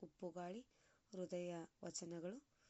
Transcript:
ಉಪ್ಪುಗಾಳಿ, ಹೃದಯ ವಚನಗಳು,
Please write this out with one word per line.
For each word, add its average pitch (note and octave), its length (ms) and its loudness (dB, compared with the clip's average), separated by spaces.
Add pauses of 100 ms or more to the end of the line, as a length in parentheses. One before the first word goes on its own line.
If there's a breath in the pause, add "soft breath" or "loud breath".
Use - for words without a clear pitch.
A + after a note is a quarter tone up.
ಉಪ್ಪುಗಾಳಿ, F3+ 640 -2 (460 loud breath)
ಹೃದಯ F3+ 440 2 (280)
ವಚನಗಳು, E3+ 540 0 (320 loud breath)